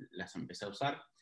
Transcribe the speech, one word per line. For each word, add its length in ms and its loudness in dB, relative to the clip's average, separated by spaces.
las 260 -4
empecé 300 -2
a 40 0
usar. 340 2